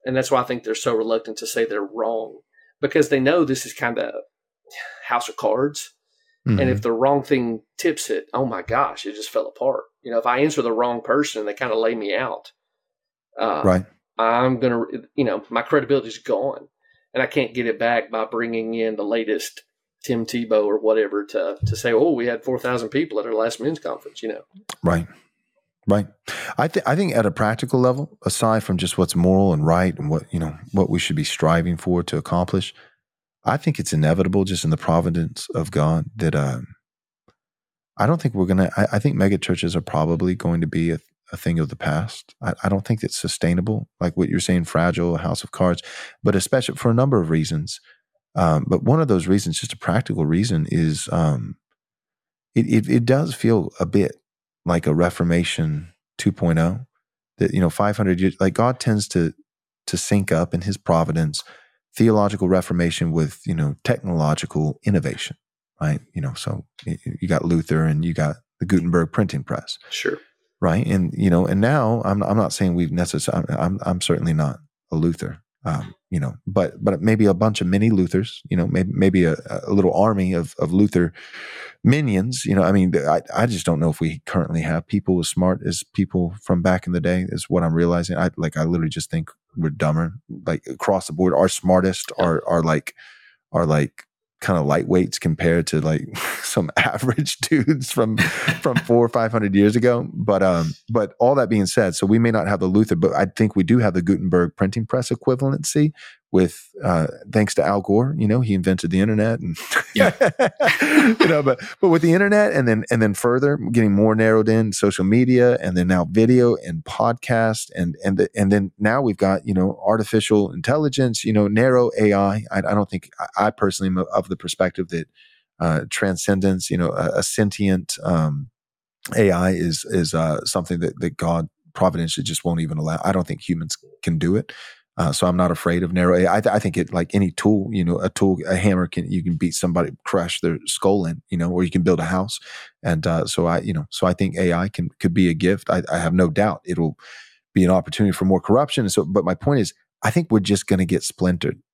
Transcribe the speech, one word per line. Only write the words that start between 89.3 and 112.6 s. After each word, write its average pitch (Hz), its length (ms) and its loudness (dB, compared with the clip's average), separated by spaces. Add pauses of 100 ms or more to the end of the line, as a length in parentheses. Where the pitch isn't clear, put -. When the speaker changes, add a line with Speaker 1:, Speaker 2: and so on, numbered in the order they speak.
Speaker 2:
we're 80 140 -2
dumber, 80 460 -2 (320)
like, 80 200 -4
across 92 420 -2
the - 40 -10
board. 90 220 2
Our 87 140 4
smartest 92 680 0
Speaker 1:
Yeah. 90 80 0
Speaker 2:
are, 82 220 0
are 85 160 0
like, 78 320 -2 (580)
are 82 140 0
like 76 380 -2 (360)
kinda 87 200 0
lightweights 85 580 0
compared 82 480 0
to, 80 140 -2
like, 78 260 -2 (100)
<laughs> - 280 -8
some 110 320 -2
average 131 600 -2
dudes 139 520 0
from, 110 260 0
Speaker 3:
<laughs> - 460 -2
Speaker 2:
from 127 140 0
four 120 280 4
or 113 40 0
five 113 240 0
hundred 104 220 0
years 104 200 6
ago. 120 380 2
But, 101 300 0
um, 85 320 2 (140)
but 110 300 0
all 127 160 4
that 123 160 2
being 104 160 4
said, 95 300 2
so 98 100 0
we 110 140 4
may 117 100 4
not 104 160 0
have 101 140 0
the 95 60 0
Luther, 98 300 4
but 82 180 2
I 98 120 2
think 104 300 0
we 95 80 4
do 120 140 4
have 104 160 2
the 90 80 0
Gutenberg 87 540 2
printing 104 300 -2
press 127 240 -2
equivalency 139 840 0 (380)
with, - 380 0 (160)
uh, 82 220 2 (260)
thanks 107 220 2
to - 100 2
Al 98 160 2
Gore, 120 380 2
you 107 100 2
know, 120 140 2
he 110 100 0
invented 92 380 0
the 95 100 2
internet 107 400 0
and, 165 160 -6 (200)
<laughs> - 180 -4
Speaker 3:
Yeah. 208 180 4 (1080)
Speaker 2:
you 254 60 6
know, 151 160 2
but, 135 160 2 (220)
but 196 80 4
with 165 140 4
the 165 100 4
internet 202 400 4
and 135 160 2